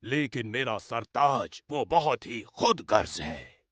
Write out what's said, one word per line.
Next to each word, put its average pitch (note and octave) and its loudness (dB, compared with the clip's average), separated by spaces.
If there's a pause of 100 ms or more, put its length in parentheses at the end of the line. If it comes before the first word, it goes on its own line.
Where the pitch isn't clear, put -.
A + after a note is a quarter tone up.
लेकिन B2+ -4
मेरा A2+ -4
सरताज, A#2+ -2
वो C#3+ -2
बहुत D3 2
ही A#2 -8
खुदगर्ज G#2+ 2
है। D#2+ -10